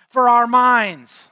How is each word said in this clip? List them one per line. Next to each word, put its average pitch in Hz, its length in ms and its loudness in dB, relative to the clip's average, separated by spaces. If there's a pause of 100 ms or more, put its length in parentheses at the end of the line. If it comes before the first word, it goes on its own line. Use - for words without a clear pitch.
(100)
for 254 200 0
our 240 160 2
minds 233 840 -4